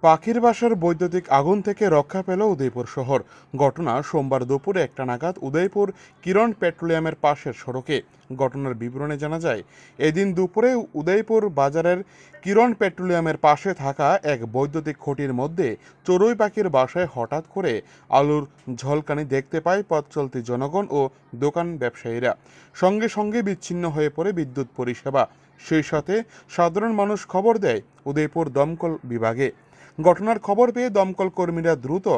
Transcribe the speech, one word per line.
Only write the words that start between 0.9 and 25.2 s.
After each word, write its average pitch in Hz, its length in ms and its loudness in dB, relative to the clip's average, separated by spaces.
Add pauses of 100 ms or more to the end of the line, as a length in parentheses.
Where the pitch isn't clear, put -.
আগুন 170 280 2
থেকে 208 180 -2 (120)
রক্ষা 147 260 0
পেল 185 180 -2 (140)
উদয়পুর 123 400 -4
শহর। 131 260 0 (420)
ঘটনা 143 300 0 (160)
সোমবার 135 420 0
দুপুরে 180 320 0
একটা 135 280 -4
নাগাদ 143 240 -4 (120)
উদয়পুর 185 400 0 (360)
কিরণ 208 280 4 (100)
পেট্রোলিয়ামের 165 640 -2
পাশের 147 380 0
সড়কে। 131 340 -4 (460)
ঘটনার 135 380 -2
বিবরণে 135 420 -6
জানা 151 240 -4
যায়, 113 160 -2 (360)
এদিন 156 280 2 (100)
দুপুরে 202 340 2 (300)
উদয়পুর 214 420 2 (180)
বাজারের 160 380 2 (440)
কিরণ 220 280 4 (100)
পেট্রোলিয়ামের 175 680 0
পাশে 147 240 4 (120)
থাকা 139 260 0 (240)
এক 123 80 -2 (140)
বৈদ্যুতিক 147 500 -2
খুঁটির 139 360 -4
মধ্যে 156 280 -2 (380)
চড়ুই 196 340 4
পাখির 208 360 0
বাসায় 143 380 2
হঠাৎ 139 300 -6 (100)
করে 180 180 -2 (460)
আলোর 147 260 2 (360)
ঝলকানি 147 440 -4 (100)
দেখতে 135 320 -2
পায় 190 240 2
পথ 151 140 0 (100)
চলতি 131 340 -4
জনগণ 139 360 -2 (140)
ও - 20 2 (420)
দোকান 160 240 0 (140)
ব্যবসায়ীরা। 120 520 -4 (440)
সঙ্গে 214 400 2
সঙ্গে 214 220 -2 (100)
বিচ্ছিন্ন 175 360 -6 (100)
হয়ে 151 220 0
পড়ে 175 220 -2
বিদ্যুৎ 131 300 -4 (100)
পরিষেবা। 127 440 0 (380)